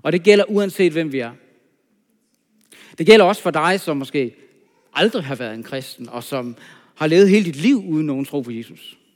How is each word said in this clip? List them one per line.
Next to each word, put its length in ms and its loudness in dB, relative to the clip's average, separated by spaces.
Og 100 -2
det 100 -2
gælder 260 6
uanset, 440 -2
hvem 200 -4
vi 60 -6
er. 140 -8
Det 80 0
gælder 180 8
også 180 0
for 80 0
dig, 300 0
som 160 -6
måske 380 -6
aldrig 300 -2
har 100 -8
været 200 -10
en 80 -14
kristen, 460 -14
og 160 -12
som 320 -10
har 120 -4
levet 220 6
hele 160 4
dit 120 -6
liv 200 2
uden 300 -4
nogen 180 -4
tro 160 -8
på 100 -12
Jesus. 480 -16